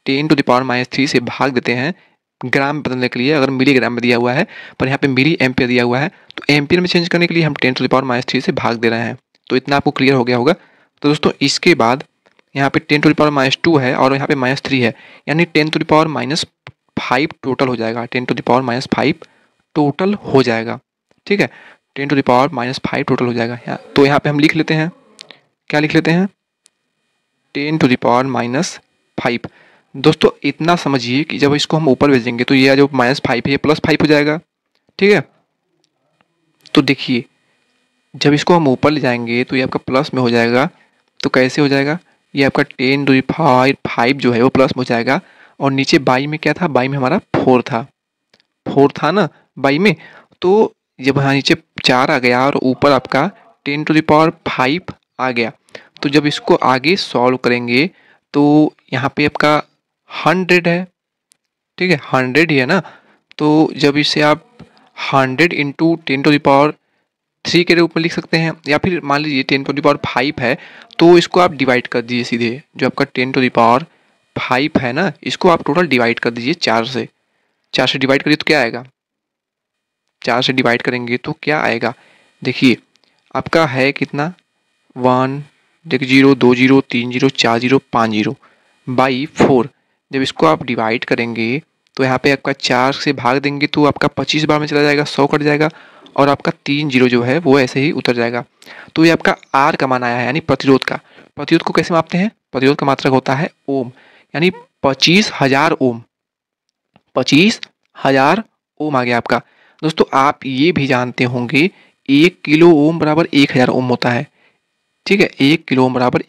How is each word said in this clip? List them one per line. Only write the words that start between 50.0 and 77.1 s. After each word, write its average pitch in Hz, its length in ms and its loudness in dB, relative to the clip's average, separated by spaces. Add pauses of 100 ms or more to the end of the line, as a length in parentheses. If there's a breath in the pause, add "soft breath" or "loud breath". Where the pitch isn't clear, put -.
तो 202 320 2 (280)
जब 135 160 0
यहाँ 139 160 0
नीचे 139 220 0 (300)
चार 131 260 2
आ 143 80 2
गया 123 260 2
और 143 180 0
ऊपर 131 280 2
आपका 135 380 0 (360 soft breath)
ten 147 220 -6
to 156 100 2
the 156 140 2
power 156 200 4 (180)
five 135 440 -2 (260)
आ 127 120 -4
गया, 117 200 -2 (500 loud breath)
तो 147 80 -2
जब 147 160 2
इसको 147 300 0
आगे 131 400 2
सॉल्व 127 420 0
करेंगे 123 520 -2 (440 soft breath)
तो 147 400 4 (200)
यहाँ 131 220 -4
पे 147 100 0
आपका 147 360 0 (500)
हंड्रेड 175 560 0
है, 180 200 -2 (920)
ठीक 180 140 0
है, 143 80 2 (140)
हंड्रेड 131 380 2
ही 143 60 2
है 127 80 2
ना। 170 160 0 (560 loud breath)
तो 151 100 0 (300)
जब 143 200 2
इसे 147 240 0
आप 151 220 2 (540 soft breath)
हंड्रेड 135 560 0
into 147 360 -2 (200)
ten 139 160 -2
to 151 80 4
the 147 80 2
power 143 300 4 (720)
three 170 200 0
के 175 80 2
रूप 170 240 0
में 165 60 0
लिख 165 100 -4
सकते - 240 -4
हैं, 160 160 -2 (140)
या 147 100 2
फिर 175 260 -4
मान 143 180 -2
लीजिए 143 220 -2
ten 139 240 -2
to 139 80 -4
the 143 100 -2
power 143 220 2
five 135 320 -2
है, 131 180 -2 (420 loud breath)
तो 175 180 8
इसको - 220 2
आप 180 140 2
डिवाइड 127 340 -2
कर 123 140 -4
दीजिए 120 220 -4
सीधे। 120 380 -4 (160)
जो 131 100 -2
आपका 139 180 -2
ten 131 300 -4
to 135 80 2
the 123 140 0
power 120 260 4 (520)
five 131 460 -2
है 120 120 -4
ना, 175 180 -2 (120)
इसको - 260 0
आप 165 160 2
टोटल 165 220 0
डिवाइड 120 320 0
कर 120 120 -4
दीजिए 120 220 -6
चार 113 320 -2
से। 127 220 -8 (640)